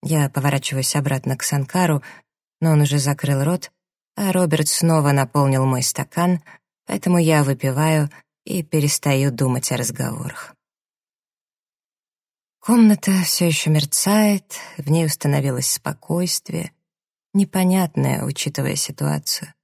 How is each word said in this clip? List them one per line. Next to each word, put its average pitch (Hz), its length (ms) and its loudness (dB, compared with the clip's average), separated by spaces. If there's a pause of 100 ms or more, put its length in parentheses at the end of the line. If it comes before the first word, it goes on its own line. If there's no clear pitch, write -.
Я 147 260 0
поворачиваюсь 135 640 -2
обратно 135 400 -2
к 120 80 -12
Санкару, 147 600 0 (580)
но 165 100 4
он 151 100 4
уже 147 180 2
закрыл 139 440 -2
рот, 175 280 -2 (440)
а 202 160 -2
Роберт 160 360 2
снова 160 440 2
наполнил 135 540 2
мой 131 160 0
стакан, 170 600 -2 (440)
поэтому 180 320 0
я 160 260 4
выпиваю 143 680 0 (360)
и 180 180 -4
перестаю 143 680 0
думать 123 400 -2
о 127 60 -4
разговорах. - 760 -8 (2000)
Комната 220 520 4 (120)
все 175 240 0
еще 156 240 0
мерцает, 196 840 2 (220)
в 139 120 -10
ней 165 160 2
установилось 143 680 -2
спокойствие, 165 1000 -6 (600)
непонятное, 185 920 0
учитывая 139 520 -4
ситуацию. - 800 -6 (100)